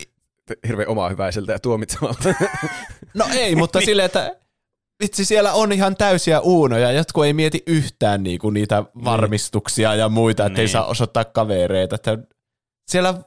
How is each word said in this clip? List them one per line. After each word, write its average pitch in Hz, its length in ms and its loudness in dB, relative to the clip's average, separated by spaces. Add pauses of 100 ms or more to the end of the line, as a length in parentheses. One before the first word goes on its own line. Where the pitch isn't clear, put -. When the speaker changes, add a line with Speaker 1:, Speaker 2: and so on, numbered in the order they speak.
(460)
Speaker 1:
te-, - 100 -12 (120)
hirveän 107 220 -2
omahyväiseltä 98 600 -4
ja 101 80 -4
tuomitsevalta. 120 680 -4 (840)
Speaker 2:
No 202 200 0
ei, 226 220 0
mutta 165 240 2
Speaker 3:
<laughs> - 0 -
Niin. 175 60 0
Speaker 2:
silleen, 202 200 2
että - 300 -2 (680)
vitsi, 202 220 -4
siellä 208 280 2
on 208 180 2
ihan 190 240 0
täysiä 180 440 2
uunoja, 127 520 4
jotkut 151 340 0
ei 147 80 2
mieti 156 340 0
yhtään 120 560 0
niinku 92 260 -2
niitä 104 320 0
Speaker 1:
Niin. 120 240 -12
Speaker 2:
varmistuksia 110 920 0
ja 110 140 2
muita, 110 360 2
ettei 101 180 0
Speaker 3:
Niin. 107 80 0
Speaker 2:
saa 113 140 0
osoittaa 117 400 -2
kavereita. 95 720 0
Että 110 220 -4 (720)
siellä 185 220 2 (140)